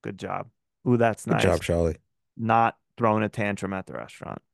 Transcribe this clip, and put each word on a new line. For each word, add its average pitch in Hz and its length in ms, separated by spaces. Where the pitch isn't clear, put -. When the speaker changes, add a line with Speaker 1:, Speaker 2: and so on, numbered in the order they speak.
Speaker 1:
Good 104 160
job. 98 320
Ooh, 123 80
that's 113 280
Speaker 2:
Good 113 80
Speaker 1:
nice. 110 100
Speaker 2:
job, 87 200
Charlie. 82 360
Speaker 1:
Not 113 420
throwing 107 260
a 104 60
tantrum 101 460
at 95 120
the 62 80
restaurant. - 480